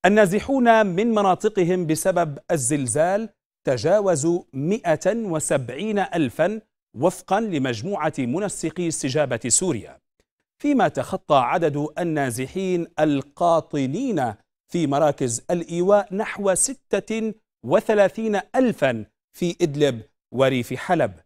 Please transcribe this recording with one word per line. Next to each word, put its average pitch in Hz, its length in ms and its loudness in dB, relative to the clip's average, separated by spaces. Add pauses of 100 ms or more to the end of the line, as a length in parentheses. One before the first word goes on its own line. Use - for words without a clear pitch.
النازحون 214 800 4
من 196 240 0
مناطقهم 185 760 0
بسبب 156 520 0 (120)
الزلزال 156 800 0 (360)
تجاوزوا 170 760 2 (100)
مائة 160 540 0
وسبعين 175 920 -2
ألفا 175 640 -2 (340)
وفقا 185 460 0
لمجموعة 151 800 -2
منسقي 170 680 -4
استجابة 135 600 -2
سوريا، 117 500 -2 (600)
فيما 262 300 2
تخطى 143 480 0
عدد 147 500 2 (120)
النازحين 160 880 -2 (140)
القاطنين 156 1300 0 (340)
في 170 180 0
مراكز 139 640 0
الإيواء 180 640 0
نحو 196 400 -2
ستة 220 800 -4 (280)
وثلاثين 202 800 2 (160)
ألفا 135 480 0 (280)
في 175 280 -4
إدلب 143 420 2 (300)
وريف 127 420 2
حلب. 143 380 0 (140)